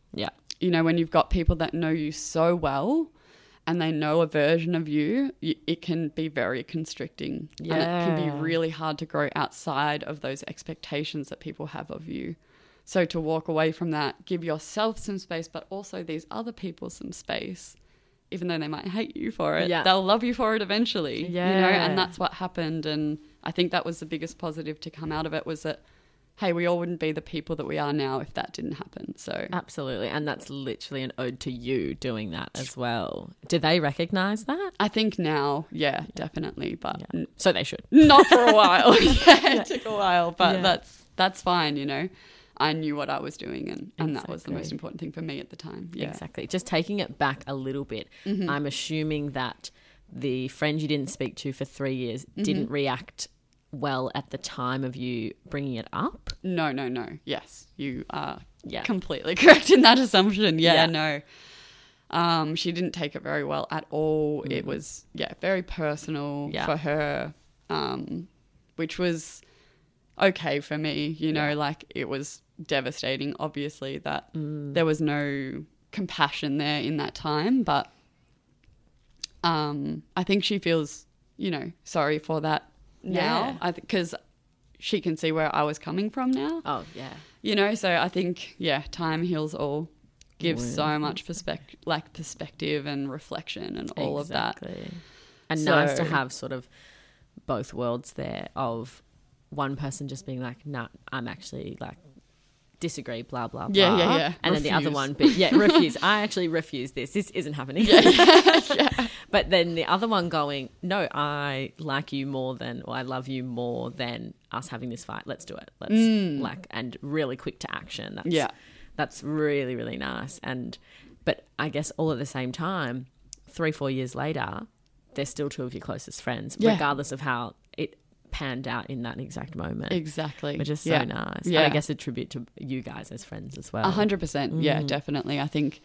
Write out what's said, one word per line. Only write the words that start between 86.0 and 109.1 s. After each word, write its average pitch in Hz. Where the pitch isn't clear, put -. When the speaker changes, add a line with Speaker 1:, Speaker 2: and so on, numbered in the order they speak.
Speaker 2:
from 254
now. 294
Speaker 1:
Oh, 254
yeah. -
Speaker 2:
You 208
know, 202
so 185
I 170
think, 180
yeah, 147
time 160
heals 156
all. 147
Gives 120
so 147
Speaker 1:
Word. 151
Speaker 2:
much -
perspec-, -
like, 156
perspective 151
and 139
reflection -
and -
all 147
of 147
that. 57
Speaker 1:
Exactly. -
And 156
nice 151
to 160
Speaker 2:
So -
Speaker 1:
have 139
sort 131
of 127
both 123
worlds 120
there -
of 117
one 139
person 139
just 135
being 127
like, 123
"Nah, 127
I'm 127
actually, -
like, -
disagree, 127
blah, 120
blah, -
Speaker 2:
Yeah, 190
yeah, 170
Speaker 1:
blah." -
Speaker 2:
yeah. 151
Speaker 1:
And -
then 147
the 147
other 151
Speaker 2:
Refuse. 147
Speaker 1:
one, 139
but 277
yeah, 185
Speaker 2:
<laughs> -
Speaker 1:
refuse. 208
"I 208
actually 190
refuse 147
this. 135
This 202
isn't 151
happening." 143
Speaker 2:
Yeah, 311
yeah, 330
<laughs> 285
yeah. 262